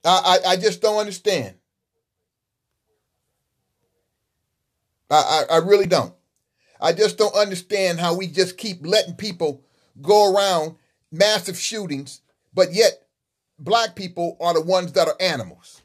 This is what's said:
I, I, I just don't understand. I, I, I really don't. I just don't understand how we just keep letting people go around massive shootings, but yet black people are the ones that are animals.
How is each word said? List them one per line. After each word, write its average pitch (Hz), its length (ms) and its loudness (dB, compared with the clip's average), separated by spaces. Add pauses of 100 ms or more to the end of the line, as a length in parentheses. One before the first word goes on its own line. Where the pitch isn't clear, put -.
I, 185 400 4
I, 180 60 2
I 185 40 2
just 185 260 -2
don't 214 180 0
understand. 185 560 -4 (3500)
I, 156 400 2
I, 165 60 2
I - 20 6
really 190 300 4
don't. 143 260 -2 (680)
I 170 140 0
just 185 240 0
don't 214 180 0
understand 190 640 -2
how 175 160 0
we 185 120 -8
just 180 300 -2
keep 175 280 -12
letting 180 300 0
people 175 500 -6 (360)
go 202 320 4
around 180 420 0 (360)
massive 190 460 0
shootings, 151 640 -10 (320)
but 185 180 2
yet 202 220 2 (640)
black 220 380 -2
people 175 440 -8
are 170 140 0
the 165 80 2
ones 175 320 -2
that 143 160 2
are - 100 -4
animals. 135 640 -6